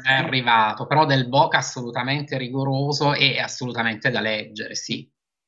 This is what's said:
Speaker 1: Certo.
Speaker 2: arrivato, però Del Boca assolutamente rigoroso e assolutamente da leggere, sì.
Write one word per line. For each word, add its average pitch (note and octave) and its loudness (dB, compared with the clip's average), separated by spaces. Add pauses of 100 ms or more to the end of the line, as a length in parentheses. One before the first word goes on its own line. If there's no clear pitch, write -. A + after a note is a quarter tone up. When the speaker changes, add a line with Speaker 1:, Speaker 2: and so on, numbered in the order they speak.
Speaker 1:
Certo. C3 2
Speaker 2:
arrivato, A#2 2
però D3+ 4
Del C3 2
Boca D3 4
assolutamente C3 -4
rigoroso C3+ 0
e C3 2
assolutamente A#2 -4
da A#2 -2
leggere, A2 -6
sì. - -8 (380)